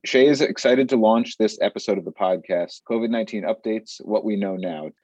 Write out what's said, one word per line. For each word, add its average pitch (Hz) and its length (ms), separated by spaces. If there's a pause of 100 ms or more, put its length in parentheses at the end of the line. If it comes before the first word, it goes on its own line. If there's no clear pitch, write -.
shea 131 220
is 143 140
excited 127 460
to 131 80
launch 113 420
this 107 220
episode 98 380
of 85 80
the 80 60
podcast, 90 760
covid 117 220
nineteen 110 340
Updates, 110 600
What 104 180
We 107 120
Know 98 200
Now. 80 360 (120)